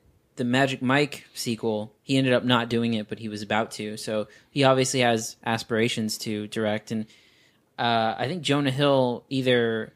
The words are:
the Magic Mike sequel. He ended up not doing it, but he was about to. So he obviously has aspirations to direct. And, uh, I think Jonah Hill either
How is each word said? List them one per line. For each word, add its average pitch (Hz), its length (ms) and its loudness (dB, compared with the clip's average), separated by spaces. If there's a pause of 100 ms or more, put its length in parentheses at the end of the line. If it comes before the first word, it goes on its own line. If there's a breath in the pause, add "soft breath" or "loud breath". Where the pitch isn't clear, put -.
(360)
the 127 100 -6
Magic 127 380 2
Mike 139 500 0
sequel. 110 580 -4 (120)
He 139 140 -2
ended 131 160 2
up 120 120 2
not 120 240 2
doing 117 240 0
it, 107 160 -6
but 104 100 -10
he 113 80 -10
was 104 140 -8
about 107 300 -2
to. 107 260 -10
So 107 300 -6 (240 loud breath)
he 139 120 0
obviously 131 360 4
has 117 440 2
aspirations 113 760 -2
to 107 280 -6
direct. 107 440 -4
And, 110 160 -6 (720 soft breath)
uh, 113 380 0
I 123 100 -4
think 165 160 -6
Jonah 139 280 0
Hill 131 580 2
either 120 680 0